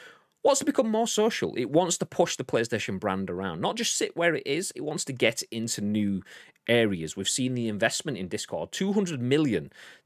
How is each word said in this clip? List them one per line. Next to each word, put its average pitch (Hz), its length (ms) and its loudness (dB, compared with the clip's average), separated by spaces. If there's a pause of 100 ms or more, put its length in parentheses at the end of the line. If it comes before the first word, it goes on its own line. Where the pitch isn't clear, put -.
(440)
wants 269 160 6
to - 60 -2
become 247 240 2
more 220 180 2
social. 214 480 0
It 123 140 -2
wants 170 280 4
to 175 80 -2
push - 300 0
the 131 80 -6
PlayStation 113 560 0
brand 95 300 -2
around, 90 300 -4
not 170 160 -2
just 233 200 -2
sit - 180 -4
where 165 200 2
it - 120 -4
is. 160 300 -4
It - 60 -8
wants 151 240 -6
to 139 60 -6
get 120 380 2
into 113 300 -4
new 101 420 0 (460)
areas. 101 480 2
We've 95 120 -4
seen 127 260 -2
the 117 140 -2
investment 110 500 0
in 92 100 -6
Discord, 85 440 -6
two 196 200 0
hundred 175 280 0
million 120 500 2 (340)